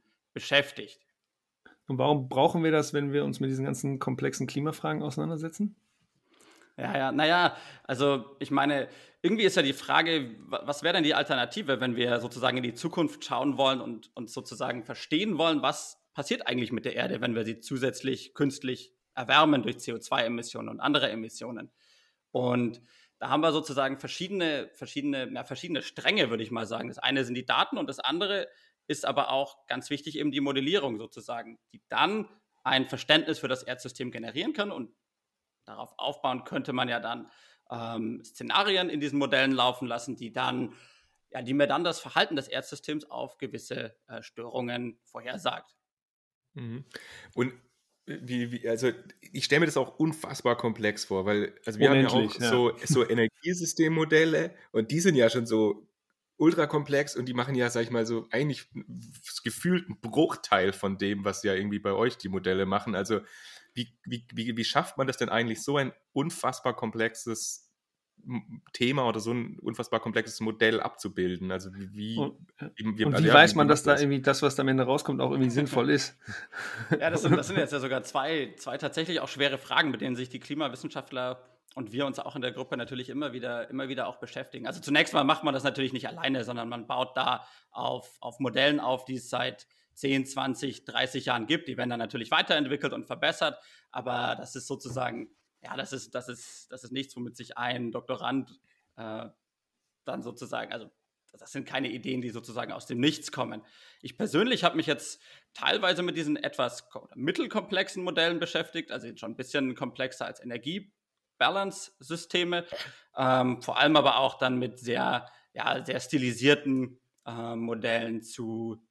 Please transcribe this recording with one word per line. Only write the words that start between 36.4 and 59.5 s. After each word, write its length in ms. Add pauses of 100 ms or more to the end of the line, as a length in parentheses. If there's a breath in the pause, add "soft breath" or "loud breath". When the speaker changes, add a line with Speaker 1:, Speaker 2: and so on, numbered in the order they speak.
Speaker 1:
könnte 280
man 160
ja 100
dann, 300 (400 soft breath)
ähm, 540
Szenarien 680
in 100
diesen 200
Modellen 320
laufen 360
lassen, 280
die 160
dann, 420 (560 soft breath)
ja, 140
die 100
mir 140
dann 160
das 160
Verhalten 360
des 120
Erdsystems 640
auf 260
gewisse, 580 (120)
äh, 160
Störungen 800
vorhersagt. 720 (800)
Speaker 3:
Mhm. 300 (500 loud breath)
Und 180 (540)
wie, 440
wie, 160
also 220 (320)
ich 240
stelle 140
mir 80
das 100
auch 220
unfassbar 580
komplex 480
vor, 220
weil, 260 (100)
also 140
wir 140
haben 100
ja 60
auch 80
Speaker 2:
Unendlich, 260
ja. 80
Speaker 3:
so, 340
so 240
Energiesystemmodelle 1500 (160 soft breath)
und 180
die 100
sind 140
ja 160
schon 160
so 420 (500)
ultrakomplex 800
und 100
die 100
machen 180
ja, 160
sag 140
ich 80
mal, 160
so 240
eigentlich 340 (800)
gefühlt 440